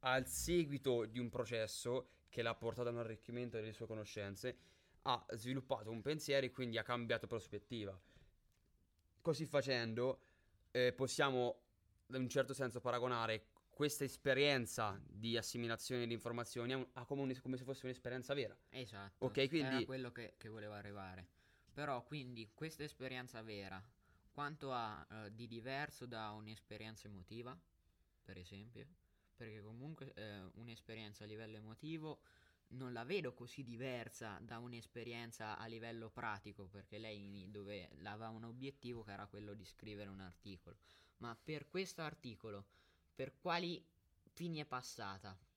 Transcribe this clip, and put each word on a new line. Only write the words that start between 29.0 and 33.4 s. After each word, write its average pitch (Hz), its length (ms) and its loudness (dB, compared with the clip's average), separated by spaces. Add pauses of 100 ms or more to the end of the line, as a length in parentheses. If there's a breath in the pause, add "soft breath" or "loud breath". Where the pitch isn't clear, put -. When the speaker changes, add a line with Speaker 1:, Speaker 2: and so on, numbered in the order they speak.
Speaker 2:
Perché 110 240 -10
comunque, 127 540 -10
eh, 104 280 -8 (120)
un'esperienza 110 680 -10
a - 20 -8
livello 110 300 -8
emotivo 151 640 -6 (520 soft breath)
non 127 200 -4
la 117 100 -2
vedo 147 320 0
così 120 300 -8